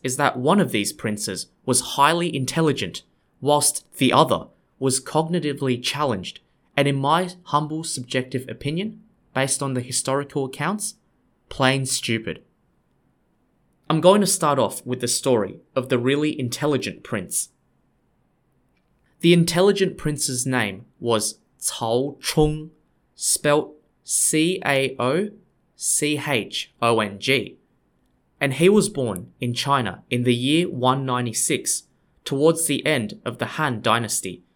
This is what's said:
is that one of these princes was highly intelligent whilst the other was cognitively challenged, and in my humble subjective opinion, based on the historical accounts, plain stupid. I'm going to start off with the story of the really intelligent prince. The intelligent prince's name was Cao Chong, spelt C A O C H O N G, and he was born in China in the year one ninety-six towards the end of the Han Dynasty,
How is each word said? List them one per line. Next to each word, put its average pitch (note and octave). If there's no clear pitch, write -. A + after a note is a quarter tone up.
is C3
that C#3+
one D#3+
of C3
these G#2
princes G#2
was -
highly D#3+
intelligent C3
whilst D3
the C3
other B2+
was C3
cognitively D3
challenged, B2
and C#3+
in C#3
my D#3
humble D#3
subjective B2+
opinion, E3
based C3
on C3+
the B2
historical C3+
accounts, D#3+
plain C3+
stupid. -
I'm D#3
going G3
to G3
start D3
off G#2
with B2
the A#2+
story G#2+
of B2+
the B2+
really C#3+
intelligent B2+
prince. -
The E3+
intelligent F#3
prince's C#3
name A2+
was A2+
Cao B2
Chong, D#3
spelt -
C D#3+
A C3+
O D3+
C D3
H -
O A#2
N G2+
G, B2+
and C3+
he E3
was G#3
born A#2
in A#2+
China A#2+
in B2
the B2
year C#3+
one C3
ninety-six B2
towards D#3
the C#3+
end C3
of A#2+
the A#2
Han C3
Dynasty, G#2+